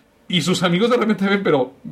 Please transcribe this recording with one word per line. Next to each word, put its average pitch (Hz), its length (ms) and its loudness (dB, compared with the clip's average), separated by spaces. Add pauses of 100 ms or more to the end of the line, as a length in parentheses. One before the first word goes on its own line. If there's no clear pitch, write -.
(280)
y 175 140 0
sus 170 200 -2
amigos 185 280 2
de 247 80 4
repente 214 280 0
ven, 196 160 0
"Pero, 139 300 0 (200)